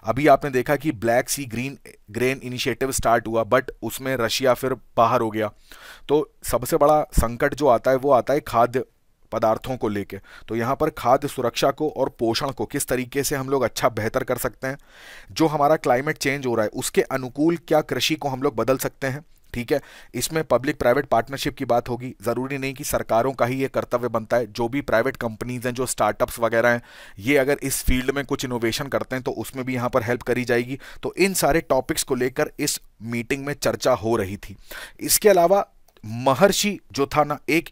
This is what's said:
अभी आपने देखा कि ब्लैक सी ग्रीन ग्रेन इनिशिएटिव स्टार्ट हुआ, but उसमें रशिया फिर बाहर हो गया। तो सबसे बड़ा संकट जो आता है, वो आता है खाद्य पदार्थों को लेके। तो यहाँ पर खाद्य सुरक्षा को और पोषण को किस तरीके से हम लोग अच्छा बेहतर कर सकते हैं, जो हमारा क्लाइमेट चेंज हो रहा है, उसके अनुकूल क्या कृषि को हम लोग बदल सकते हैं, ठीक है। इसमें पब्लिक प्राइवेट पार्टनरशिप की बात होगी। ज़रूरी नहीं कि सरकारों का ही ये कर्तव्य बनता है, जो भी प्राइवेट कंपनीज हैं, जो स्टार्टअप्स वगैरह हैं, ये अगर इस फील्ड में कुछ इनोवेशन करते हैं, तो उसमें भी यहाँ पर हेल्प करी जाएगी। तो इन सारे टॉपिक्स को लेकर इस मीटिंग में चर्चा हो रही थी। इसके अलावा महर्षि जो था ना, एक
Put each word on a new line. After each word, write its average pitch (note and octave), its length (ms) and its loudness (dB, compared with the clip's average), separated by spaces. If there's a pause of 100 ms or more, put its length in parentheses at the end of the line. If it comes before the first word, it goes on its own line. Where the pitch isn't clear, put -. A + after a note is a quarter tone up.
अभी B2 220 0
आपने C#3+ 240 6
देखा B2+ 260 0
कि C#3+ 160 -2
ब्लैक A#2 360 0
सी C#3+ 160 -6
ग्रीन B2 340 -8 (320)
ग्रेन B2 340 -2
इनिशिएटिव B2 480 -4
स्टार्ट A#2 340 2
हुआ, A2+ 180 0
but B2+ 260 2 (120)
उसमें C3 340 -6
रशिया B2 380 2
फिर C3 200 -2 (220)
बाहर A#2+ 240 4
हो A2+ 100 0
गया। G#2+ 200 -2 (580)
तो D3 240 2 (100)
सबसे B2+ 340 -2
बड़ा D3+ 240 6 (120)
संकट A#2+ 420 0
जो C#3 140 2
आता A#2 220 4
है, C3+ 60 4
वो C3+ 140 2
आता B2+ 240 4
है D3 60 0
खाद्य A#2+ 440 0 (480)
पदार्थों A2+ 440 0
को A#2+ 120 -2
लेके। G2+ 300 -6 (300)
तो A2 80 -4
यहाँ A#2 200 -2
पर D#3 140 0
खाद्य C#3 380 2
सुरक्षा C3 420 0
को D3+ 180 -2
और - 300 -4
पोषण B2 320 0
को A#2 160 -6
किस - 220 -6
तरीके B2+ 340 -2
से C#3+ 140 -2
हम C3 120 -6
लोग C3+ 140 0
अच्छा A#2+ 260 0
बेहतर A2 360 -2
कर B2+ 120 -2
सकते B2 300 -6
हैं, C3+ 120 -6 (540)
जो D#3+ 140 2
हमारा D3+ 300 4
क्लाइमेट D3 420 0
चेंज C#3 280 -2
हो A#2+ 80 0
रहा A2 100 2
है, G#2 60 -2
उसके - 320 -2
अनुकूल C#3 540 0 (120)
क्या D#3 120 4
कृषि C#3+ 340 -2
को D3 140 -6
हम C3 140 -6
लोग C#3 140 0
बदल A2+ 220 2
सकते - 280 -6
हैं, C3+ 180 -6 (300)
ठीक A#2+ 180 -4
है। C#3+ 80 0 (340)
इसमें D#3+ 300 -2
पब्लिक B2+ 340 0
प्राइवेट C3 280 2
पार्टनरशिप C3 500 -2
की C#3 80 -4
बात A#2+ 240 2
होगी। B2 340 -6
ज़रूरी B2 360 -4
नहीं C3+ 160 -6
कि C#3+ 100 -12
सरकारों A#2 480 0
का C3 140 2
ही C3 140 -2
ये C3+ 80 0
कर्तव्य A#2+ 400 -2
बनता A2+ 280 -2
है, A#2+ 100 0
जो A#2 220 -4
भी C3+ 120 -4
प्राइवेट A#2+ 360 0
कंपनीज A#2+ 500 -6
हैं, B2 80 -2
जो B2+ 120 -2
स्टार्टअप्स A2+ 520 0
वगैरह A#2 300 2
हैं, A#2+ 140 2 (360)
ये A#2 180 2
अगर C#3 260 2
इस C3+ 200 -4
फील्ड B2+ 280 0
में C#3 140 -2
कुछ C3+ 200 -4
इनोवेशन B2 440 -4
करते A#2 280 -4
हैं, B2+ 60 -6
तो C3 80 -4
उसमें B2+ 340 -8
भी B2+ 100 -4
यहाँ A#2+ 160 -2
पर B2+ 120 0
हेल्प A#2+ 200 -4
करी B2 220 -2
जाएगी। B2 340 -2 (240)
तो - 160 -6
इन F#3+ 160 2
सारे D#3+ 260 2
टॉपिक्स C#3 420 0
को - 120 0
लेकर C3 360 -2 (100)
इस C#3+ 200 -4 (220)
मीटिंग A#2 440 -4
में C#3+ 80 -4
चर्चा B2+ 380 0
हो A2+ 240 0
रही G2+ 200 -2
थी। - 200 -14 (440)
इसके - 280 2
अलावा F#3+ 380 6 (380)
महर्षि C3+ 760 2 (140)
जो C#3 140 0
था D3 180 2
ना, D3 140 -6 (100)
एक D#3+ 240 0